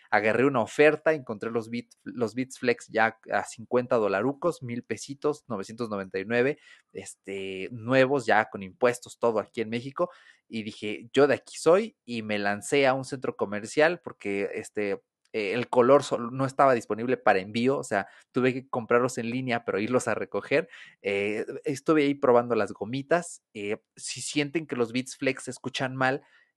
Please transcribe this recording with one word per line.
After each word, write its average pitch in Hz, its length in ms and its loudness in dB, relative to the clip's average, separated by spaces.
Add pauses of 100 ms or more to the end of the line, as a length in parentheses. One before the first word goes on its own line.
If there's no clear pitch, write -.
Agarré 107 360 4
una 135 160 2
oferta, 151 520 4
encontré 117 380 -6
los 113 180 -2
Beat-, 120 340 -8
los 110 320 -4
Beats 131 240 -2
Flex 120 280 0
ya 110 320 2 (120)
a 104 140 2
cincuenta 123 520 0
dolarucos, 117 640 0
mil 120 200 -8
pesitos, 139 640 -6
novecientos 110 420 -8
noventa 98 300 -6
y 95 60 -6
nueve, 123 340 0 (340)
este, 95 800 -10
nuevos, 127 540 0
ya 107 240 4
con 101 140 -12
impuestos, 113 560 -2
todo 113 200 2
aquí 101 220 -6
en 107 80 -6
México. 131 400 -4 (380)
Y 113 160 -8
dije, 107 500 -10
"Yo 135 140 6
de 139 80 4
aquí - 220 -8
soy", 202 480 2
y 117 180 -6
me 107 160 -4
lancé 107 480 0
a 127 60 4
un 131 120 -6
centro 127 320 -8
comercial 110 640 0
porque, 101 500 -4
este, 101 500 -6 (280)
eh, 104 220 -4
el 120 160 -4
color 117 340 6
sol-, 117 320 -6
no 135 100 -2
estaba 135 280 4
disponible 117 440 -2
para 98 220 4
envío, 117 380 0
o 139 60 -6
sea, 98 240 -2 (240)
tuve 127 220 2
que 131 160 -10
comprarlos 120 500 2
en 117 100 -4
línea, 123 340 -2
pero 98 160 -2
irlos 120 280 0
a 107 80 0
recoger. 120 540 -2 (340)
Eh, 101 420 -2 (200)
estuve 156 380 2
ahí 143 120 2
probando 120 400 2
las 104 180 0
gomitas. 135 720 -4 (100)
Eh, 104 240 -6 (180)
si - 260 -12
sienten 147 460 -4
que 139 80 -8
los 117 160 -2
Beats 127 260 -6
Flex 131 260 -4
se 131 80 -12
escuchan 131 440 -6
mal, 131 280 0 (340)